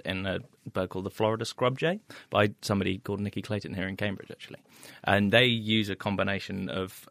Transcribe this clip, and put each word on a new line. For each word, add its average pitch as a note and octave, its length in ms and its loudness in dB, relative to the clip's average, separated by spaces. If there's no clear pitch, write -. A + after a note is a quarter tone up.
in F#2+ 220 -2
a F#2 120 0
bird F#2 180 -2
called F#2 160 -6
the G2 60 -6
Florida A2 320 0
scrub B2+ 360 -2
jay F3 200 0
by G#2 220 4
somebody F#2+ 380 0
called G2+ 220 -4
Nikki G#2 200 -4
Clayton G2+ 320 -4
here F#2 140 -4
in F#2+ 100 -6
Cambridge, G#2 320 -4
actually. - 300 -16
And G2+ 300 6
they A#2+ 120 8
use A2 440 2
a F#2+ 60 -4
combination F#2+ 720 -2
of - 420 -6